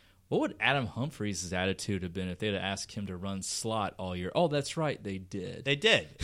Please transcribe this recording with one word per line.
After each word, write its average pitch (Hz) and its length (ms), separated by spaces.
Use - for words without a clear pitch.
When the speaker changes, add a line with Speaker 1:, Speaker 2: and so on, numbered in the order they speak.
Speaker 1:
what 190 140
would 294 180
Adam 127 280
Humphries' 104 680
attitude 92 500
have 90 100
been 92 160
if 90 120
they'd 107 160
asked 95 360
him 104 140
to 95 100
run 98 260
slot 110 540
all 92 200
year? 90 180
Oh, 170 140
that's 143 280
right, 151 260
they 98 160
did. 95 460
Speaker 2:
They 139 120
did. 147 320